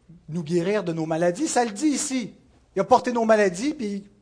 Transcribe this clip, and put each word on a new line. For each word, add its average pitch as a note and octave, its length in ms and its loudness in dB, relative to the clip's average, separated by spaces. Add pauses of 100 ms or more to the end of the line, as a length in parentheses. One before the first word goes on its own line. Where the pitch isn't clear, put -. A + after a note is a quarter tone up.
(300)
nous E3 140 -6
guérir F3 400 0
de E3+ 100 -4
nos D#3+ 140 -4
maladies. F3 400 0
Ça B3 180 0
le A3 60 -4
dit B3+ 160 -2
ici. B3+ 480 -2 (400)
Il F#3+ 60 0
a - 20 -2
porté B3 280 4
nos A#3 140 0
maladies, G#3+ 480 2
puis G3+ 340 -8 (140)